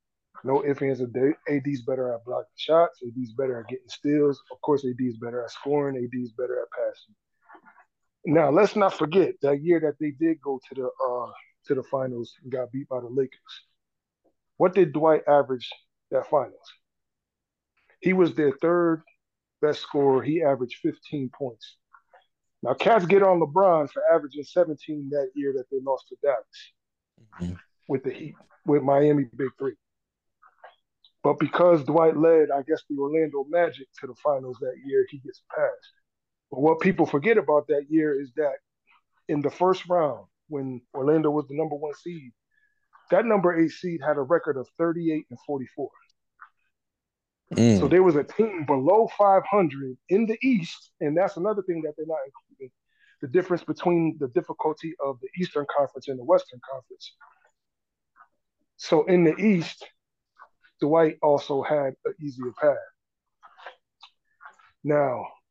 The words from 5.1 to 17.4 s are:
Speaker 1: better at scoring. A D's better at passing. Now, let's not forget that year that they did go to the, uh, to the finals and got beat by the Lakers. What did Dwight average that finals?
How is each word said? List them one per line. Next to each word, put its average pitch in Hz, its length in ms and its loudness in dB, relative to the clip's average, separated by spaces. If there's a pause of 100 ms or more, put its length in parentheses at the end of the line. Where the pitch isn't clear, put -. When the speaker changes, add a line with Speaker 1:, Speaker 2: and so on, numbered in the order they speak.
Speaker 1:
better 120 260 -8
at 113 80 -12
scoring. 139 460 -4
A 123 180 -6
D's 123 220 -8
better 127 240 -6
at - 100 -10
passing. 120 440 -10 (1080)
Now, 151 260 4
let's 190 260 4
not 196 200 2
forget 156 440 2
that 143 220 0
year 170 180 2
that 151 180 -2
they 151 120 -4
did 156 300 -2
go 135 180 -6 (100)
to 127 60 -16
the, 131 100 -6
uh, 123 460 -6 (340)
to 143 100 -2
the 127 80 -4
finals 127 500 -8 (100)
and 127 80 -14
got 127 200 -6
beat 135 160 -10
by 123 140 -8
the 123 80 -14
Lakers. 131 300 -4 (1160)
What 180 180 2
did 170 180 4
Dwight 156 340 2
average 131 420 2 (420)
that 127 180 -4
finals? - 420 -4 (1300)